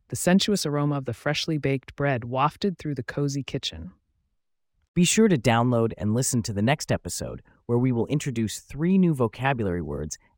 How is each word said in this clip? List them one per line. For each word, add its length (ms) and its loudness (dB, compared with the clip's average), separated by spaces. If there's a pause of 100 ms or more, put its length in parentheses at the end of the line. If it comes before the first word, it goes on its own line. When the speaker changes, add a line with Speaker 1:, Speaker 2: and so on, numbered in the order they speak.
Speaker 1:
the 80 -8
sensuous 500 2
aroma 300 0
of 80 -6
the 80 -6
freshly 460 -2
baked 360 -2
bread 300 -2
wafted 540 -2
through 180 -6
the 80 -8
cozy 400 -4
kitchen. 480 -8 (1000)
Speaker 2:
Be 100 4
sure 240 4
to 80 4
download 640 2
and 160 0
listen 300 0
to 80 -6
the 100 -2
next 280 0
episode, 520 -6 (240)
where 120 2
we 140 2
will 140 0
introduce 520 -4
three 400 0
new 160 4
vocabulary 680 -2
words 360 -8 (200)